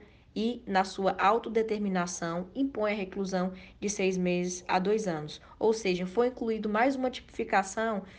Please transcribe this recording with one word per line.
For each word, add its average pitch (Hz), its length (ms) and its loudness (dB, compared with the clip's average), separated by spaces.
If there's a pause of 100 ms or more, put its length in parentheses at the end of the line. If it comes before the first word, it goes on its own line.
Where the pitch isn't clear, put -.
(340)
e, 233 320 -2
na 190 160 4
sua 190 360 0
autodeterminação, 196 1400 0
impõe 233 380 0
a 208 40 -2
reclusão 190 560 -2 (260)
de 202 120 -2
seis 190 260 0
meses 180 500 0
a - 120 2
dois 208 280 2
anos. 156 360 -6 (160)
Ou 220 160 4
seja, 185 320 0
foi 233 220 2
incluído 220 420 -2
mais 247 260 4
uma 254 140 -2
tipificação 220 920 -2 (160)